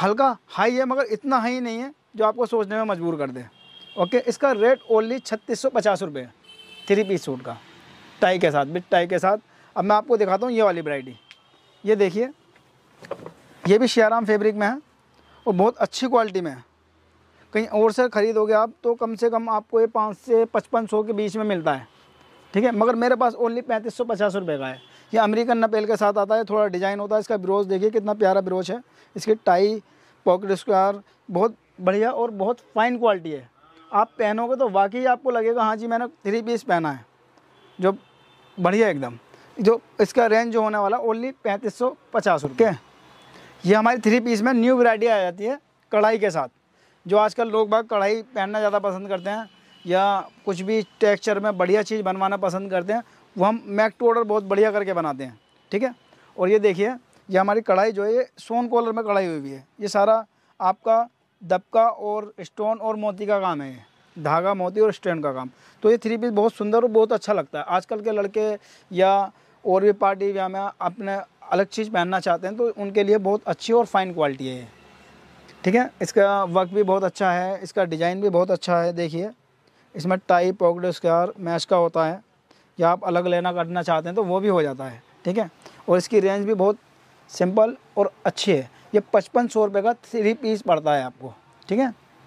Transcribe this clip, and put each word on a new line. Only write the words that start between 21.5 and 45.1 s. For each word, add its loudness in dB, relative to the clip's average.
है, -8
ठीक 2
है, 2
मगर 2
मेरे 2
पास 0
only -4
पैंतीस -6
सौ -4
पचास -2
रुपये -4
का -8
है। -14
ये 2
अमेरिकन 2
नपेल 0
के 0
साथ 0
आता 0
है, 0
थोड़ा 0
डिज़ाइन -4
होता -2
है। 0
इसका -4
ब्रोच 0
देखिए 0
कितना -2
प्यारा 2
ब्रोच -4
है, -8
इसकी 0
tie, 2
pocket 2
square 0
बहुत 0
बढ़िया 0
और -4
बहुत -4
fine 0
quality 0
है। -12
आप 0
पहनोगे -2
तो 0
वाकई 0
आपको 0
लगेगा, 0
"हाँ 0
जी, -8
मैंने -2
थ्री -4
piece -4
पहना 0
है", -14
जो 0
बढ़िया 2
एकदम। -6
जो 2
इसका 2
range 2
जो 0
होने -2
वाला 0
only -4
पैंतीस -4
सौ -2
पचास 2
रुपये। 2
ये 6
हमारी 2
थ्री 4
piece 0
में 2
new 4
variety 4
आ 4